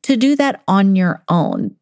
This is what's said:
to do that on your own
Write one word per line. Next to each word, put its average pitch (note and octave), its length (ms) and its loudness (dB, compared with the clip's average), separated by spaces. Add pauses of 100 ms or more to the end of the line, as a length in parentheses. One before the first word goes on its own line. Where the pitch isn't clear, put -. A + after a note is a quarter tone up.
to C#4 120 0
do C4+ 220 2
that C#4 300 -2
on G3 280 2
your F#3 320 -2
own G#1 540 -2